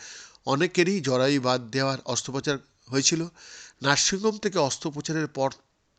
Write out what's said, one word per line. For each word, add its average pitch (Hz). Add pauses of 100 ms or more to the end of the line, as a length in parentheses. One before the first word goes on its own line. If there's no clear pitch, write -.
(440)
অনেকেরই 175
জরায়ু 135
বাদ 127
দেওয়ার 135
অস্ত্রোপচার 135 (320)
হয়েছিল। 147 (560)
নার্সিংহোম 196
থেকে 190
অস্ত্রোপচারের 151
পর 135 (480)